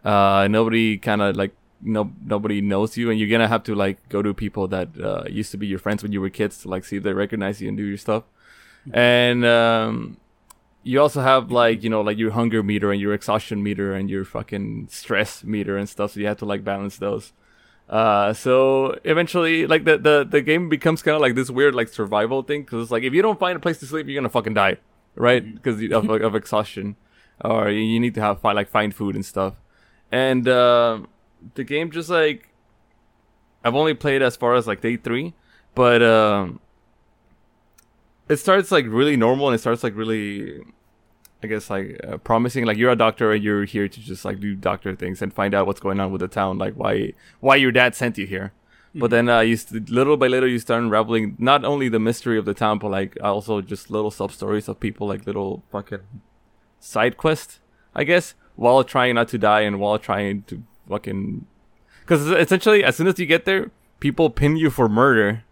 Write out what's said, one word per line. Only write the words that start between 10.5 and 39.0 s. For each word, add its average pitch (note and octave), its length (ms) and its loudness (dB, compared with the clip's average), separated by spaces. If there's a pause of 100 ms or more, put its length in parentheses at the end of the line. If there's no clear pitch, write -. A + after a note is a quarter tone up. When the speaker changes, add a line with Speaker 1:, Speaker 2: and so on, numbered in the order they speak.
Speaker 1:
you C3+ 180 2
also D3 200 2
have, B2+ 300 4
like, A#2 320 4
you A2+ 60 -2
know, A2 120 0
like, G#2 180 -2
your A2 120 0
hunger A2+ 300 0
meter G2+ 300 0
and G2+ 100 -2
your G2+ 140 -2
exhaustion G#2 480 -4
meter G2 300 -4
and G2 140 -6
your F#2+ 160 -6
fucking G#2+ 680 -10
stress - 520 -4
meter G2+ 340 -4
and G2+ 120 -6
stuff, G2+ 240 -6
so G#2 60 -12
you G#2 80 -4
have G#2 100 -4
to, - 80 -10
like, G2+ 180 -6
balance G2 340 -8
those. G#2 360 -8 (560)
Uh, G#2 440 2
so C3+ 720 2
eventually, E3 600 0
like, D3 200 2
the, D#3 120 6
the, D3 320 4
the D3+ 120 2
game D#3+ 280 0
becomes D#3 320 0
kinda D#3 180 2
like C3 140 2
this B2+ 160 -2
weird, C3 240 2
like, A#2 160 -2
survival A2 540 -2
thing, D3 200 -6
'cause A#2 200 -8
it's A2+ 80 -8
like, A#2 120 0
if B2+ 100 -2
you F3 100 4
don't G#3+ 160 0
find F3+ 180 -2
a - 20 -8
place E3 200 -2
to C#3 80 -16
sleep, D3+ 200 -6
you're C#3 140 -10
gonna A#2+ 80 -2
fucking A2+ 240 -2
die, G2 240 2 (380)
right? A#2+ 280 4
Speaker 2:
Mm-hmm. A2 140 -16
Speaker 1:
'Cause A2 240 -4
you, F#2 140 -2
of, G#2+ 140 2
of A2 260 0
exhaustion, G#2 600 -4 (460)
or A2+ 300 0
you, G#2 100 0
you A2+ 180 0
need A#2+ 160 0
to A2 60 -4
have, G#2 200 0
find, G#2 140 0
like, G2+ 140 -2
find G#2+ 240 0
food G2 220 -4
and G2+ 100 -8
stuff. F#2+ 300 -4 (560)
And, B2+ 360 0
uh, A#2+ 540 4 (540)
the C#3 80 -10
game D3+ 280 -6
just, D#3+ 180 -10
like, D#3 440 0 (1120)
I've A#2 120 0
only D#3 180 2
played C3+ 280 0
as B2 140 2
far A#2+ 200 2
as, A#2+ 120 2
like, G2+ 140 -4
day A#2+ 160 -2
three, B2+ 360 -6 (420)
but, A#2+ 260 6
um, G#2+ 580 4 (1700)
it D3+ 80 2
starts, F#3+ 340 0
like, D3+ 160 2
really C3 300 2